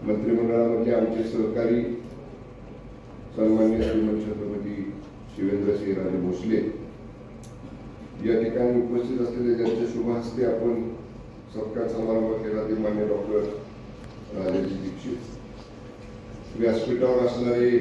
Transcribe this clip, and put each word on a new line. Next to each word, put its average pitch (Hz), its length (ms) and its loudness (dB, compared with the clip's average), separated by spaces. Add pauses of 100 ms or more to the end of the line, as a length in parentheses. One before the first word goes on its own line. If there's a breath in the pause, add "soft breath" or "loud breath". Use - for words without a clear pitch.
मंत्रिमंडळामधले 117 880 4
आमचे 113 280 2
सहकारी 117 580 2 (1500)
सन्माननीय 110 460 6
श्रीमंत 107 400 2
छत्रपती 104 540 -4 (600)
शिवेंद्रसिंहराजे 98 800 0
भोसले, 92 440 2 (1600)
या 113 180 4
ठिकाणी 123 380 4
उपस्थित 120 400 0
असलेले 120 340 2
ज्यांच्या 113 380 2
शुभ 117 180 0
हस्ते 120 340 0
आपण 117 360 2 (720)
सत्कार 110 340 -2
समारंभ 110 440 2 (120)
केला 107 260 -2
ते 110 120 0
माननीय 104 260 2
डॉक्टर 104 340 2 (960)
राजेश 95 340 0 (120)
दीक्षित, - 360 -6 (1400)
व्यासपीठावर 123 680 4
असणारे 120 440 4 (120)